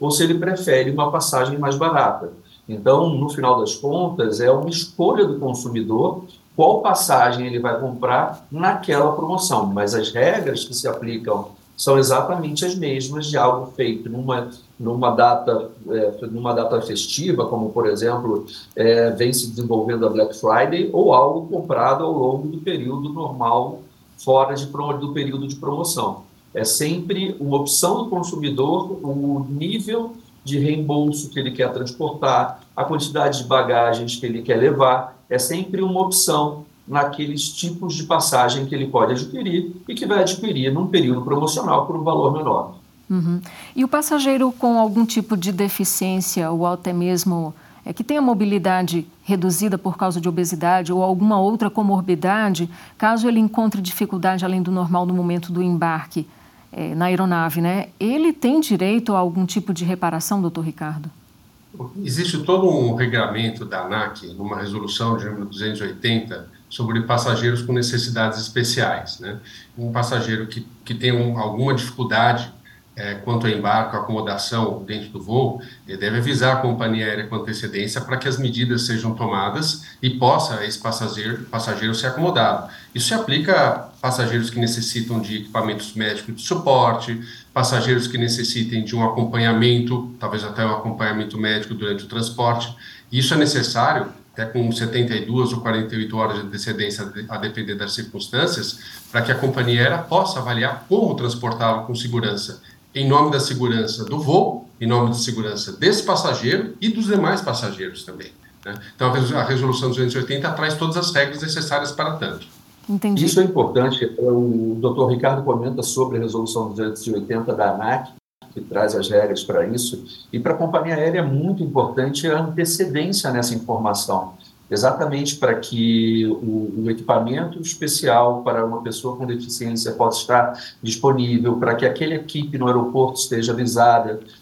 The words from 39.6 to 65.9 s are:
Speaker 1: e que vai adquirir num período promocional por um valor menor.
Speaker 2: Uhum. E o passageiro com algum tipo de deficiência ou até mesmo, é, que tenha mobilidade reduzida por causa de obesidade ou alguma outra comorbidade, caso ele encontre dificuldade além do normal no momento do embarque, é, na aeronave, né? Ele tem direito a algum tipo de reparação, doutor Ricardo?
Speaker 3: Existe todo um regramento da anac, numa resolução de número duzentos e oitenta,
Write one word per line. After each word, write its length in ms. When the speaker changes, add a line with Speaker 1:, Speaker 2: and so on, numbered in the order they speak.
Speaker 1:
e 40
que 140
vai 140
adquirir 520
num 140
período 360
promocional 640
por 120
um 80
valor 280
menor. 440
Speaker 2:
Uhum. 300
E 80
o 60
passageiro 640
com 260
algum 260
tipo 320
de 140
deficiência 960
ou 160
até 280
mesmo, 600
é, 80
que 120
tenha 180
mobilidade 800
reduzida 520
por 200
causa 240
de 80
obesidade 640
ou 100
alguma 380
outra 280
comorbidade, 1000
caso 300
ele 140
encontre 420
dificuldade 640
além 180
do 80
normal 360
no 80
momento 360
do 100
embarque, 640
é, 240
na 120
aeronave, 540
né? 280
Ele 340
tem 280
direito 520
a 60
algum 260
tipo 300
de 100
reparação, 560
doutor 240
Ricardo? 460
Speaker 3:
Existe 360
todo 280
um 280
regramento 680
da 200
anac, 460
numa 300
resolução 600
de 80
número 180
duzentos 360
e 20
oitenta, 640